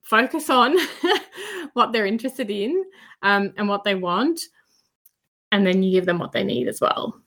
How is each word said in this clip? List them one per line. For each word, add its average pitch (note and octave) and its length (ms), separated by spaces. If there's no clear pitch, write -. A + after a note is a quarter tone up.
focus C4 480
on C4 260
<laughs> F#4+ 480
what A#3 200
they're A3 120
interested A3+ 440
in, A#3 340
um, G3+ 340
and G#3 140
what G3+ 160
they G3+ 100
want, F#3+ 460
and G3+ 120
then F#3 160
you F#3+ 100
give F#3 140
them F3 140
what - 140
they - 100
need - 240
as - 140
well. - 460